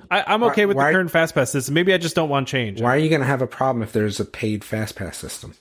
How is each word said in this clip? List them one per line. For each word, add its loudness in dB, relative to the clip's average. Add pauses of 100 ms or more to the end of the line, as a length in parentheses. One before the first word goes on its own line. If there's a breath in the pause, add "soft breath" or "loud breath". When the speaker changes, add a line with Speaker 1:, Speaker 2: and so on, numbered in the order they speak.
(120)
Speaker 1:
I, 2
I'm 2
Speaker 2:
Why, 4
Speaker 1:
okay 4
with 0
the 4
Speaker 2:
why, 4
Speaker 1:
current 2
FastPass 2
system. -2
Maybe 4
I 4
just -4
don't 2
want 0
change. -4
Speaker 2:
why 2
are 2
you 2
gonna 2
have 0
a 0
problem -2
if -8
there's 0
a -4
paid -4
FastPass -8
system? -14